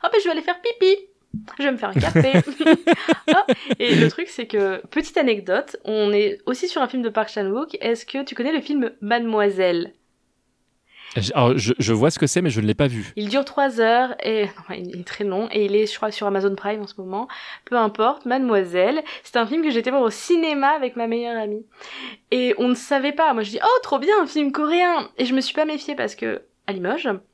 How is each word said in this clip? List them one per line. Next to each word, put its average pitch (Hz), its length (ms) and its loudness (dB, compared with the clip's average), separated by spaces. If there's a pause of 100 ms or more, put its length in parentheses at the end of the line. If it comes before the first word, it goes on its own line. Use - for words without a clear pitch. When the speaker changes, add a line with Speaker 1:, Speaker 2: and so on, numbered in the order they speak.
Speaker 1:
« - 0 -
Oh 339 80 0
ben 453 80 4
je 403 60 0
vais 349 60 2
aller 330 100 -2
faire 359 200 -4
pipi, 403 340 4 (640)
je 277 60 -4
vais 277 80 2
me 247 60 -2
faire 208 120 -4
un - 40 -8
café. 254 400 4
Speaker 2:
<laughs> » 175 100 6 (800)
Speaker 1:
<laughs> - 40 0
Oh, 320 240 4 (260)
et 240 160 4
le - 140 6
truc 349 180 -6
c'est - 200 -8
que, 196 400 -2
petite - 300 -4
anecdote, 220 680 0
on 214 260 0
est 208 340 2
aussi 254 220 -4
sur 330 140 -2
un 247 60 0
film 254 140 -4
de 233 80 -2
Park 214 200 -2
Chan-wook. 214 520 -4
Est-ce 233 240 -2
que 269 180 -6
tu 269 120 -12
connais 254 160 -2
le 320 100 0
film 285 300 -2 (100)
Mademoiselle ? 202 920 0 (1200)
Speaker 2:
Je, 107 200 -2
alors, 127 220 4
je, 113 200 0
je 110 160 0
vois 117 160 4
ce - 80 -4
que - 80 2
c'est, 180 160 0
mais 180 80 0
je 110 100 -2
ne 107 60 0
l'ai 107 80 2
pas 143 140 2
vu. 113 280 -6
Speaker 1:
Il 208 140 -6
dure 269 160 0
trois 269 340 -2
heures 240 360 2 (100)
et, 220 200 0 (140)
enfin, - 160 -16
il 180 240 -10
est 175 80 -12
très - 160 -8
long 202 280 -2
et 208 140 2
il 202 100 0
est, 214 160 4
je - 40 -8
crois, 214 160 -4
sur 214 140 -8
Amazon 196 300 0
Prime 208 260 -6
en 202 60 -10
ce - 120 -20
moment. 190 280 -8 (380)
Peu 247 120 -2
importe, 220 480 2
Mademoiselle, 233 760 2 (220)
c'est - 140 -6
un 233 80 2
film 285 180 -2
que 311 60 2
j'étais 233 220 0
voir 277 100 2
au 233 80 4
cinéma 302 600 0
avec 285 260 -2
ma 233 100 -2
meilleure 233 340 -4
amie. 214 260 -6 (680)
Et 247 260 2
on 247 100 0
ne 247 60 2
savait 269 380 -2
pas. 311 220 2
Moi, 220 100 -2
je 202 80 -6
dis, « 220 120 -8
Oh, 494 200 4
trop 277 160 -2
bien, 311 220 2
un 330 40 2
film 285 260 -2
coréen ! » 320 560 2 (120)
Et 269 60 2
je 247 100 0
me 269 60 2
suis - 120 -6
pas 311 120 0
méfiée 302 300 -6
parce 220 200 -6
que, - 260 -6 (240)
à 202 80 -6
Limoges 214 360 -4 (240)